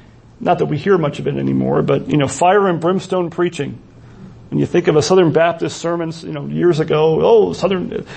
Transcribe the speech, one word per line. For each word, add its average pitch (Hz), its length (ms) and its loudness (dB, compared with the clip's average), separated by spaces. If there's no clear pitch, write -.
not 175 200 0
that - 80 -2
we 147 120 -2
hear 190 180 2
much 147 220 -2
of 139 80 -6
it 143 100 -2
anymore, 135 460 0
but, 139 260 -2
you - 80 0
know, 139 120 2
fire 190 400 2
and 170 120 -2
brimstone 180 500 -2
preaching. 147 520 -4
When 147 100 0
you 139 60 0
think 170 200 0
of 180 100 2
a 147 60 4
Southern 180 300 4
Baptist 165 460 0
sermon, 170 420 -4
you 160 120 -12
know, 143 140 -8
years 156 340 2
ago, 156 400 0
"Oh, 190 320 4
Southern, 180 540 -4